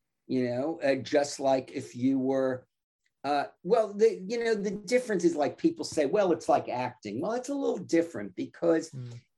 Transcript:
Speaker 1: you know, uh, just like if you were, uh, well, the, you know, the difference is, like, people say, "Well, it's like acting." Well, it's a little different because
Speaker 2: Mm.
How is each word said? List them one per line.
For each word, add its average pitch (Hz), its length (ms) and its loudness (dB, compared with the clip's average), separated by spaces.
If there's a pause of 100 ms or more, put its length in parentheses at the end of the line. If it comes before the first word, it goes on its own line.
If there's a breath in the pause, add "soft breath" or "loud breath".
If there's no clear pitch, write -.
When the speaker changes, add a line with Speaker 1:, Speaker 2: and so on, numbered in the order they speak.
(280)
Speaker 1:
you 127 220 0
know, 139 340 -4
uh, 135 120 4
just 143 440 0
like 135 320 0
if 127 240 -10
you 131 220 2
were, 131 480 0 (600)
uh, 143 180 0 (200)
well, 208 300 2
the, 202 320 4
you 233 180 -2
know, 226 120 2
the 202 160 -2
difference 208 540 0
is, 165 100 4
like, 147 220 0
people - 280 0
say, 151 200 0
"Well, 190 260 2
it's - 180 -2
like - 200 2
acting." 120 500 -6
Well, 196 140 -2
it's 254 160 -6
a 285 40 -4
little 277 240 -2
different 151 580 -2
because 160 560 -2
Speaker 2:
Mm. 123 280 -14 (180)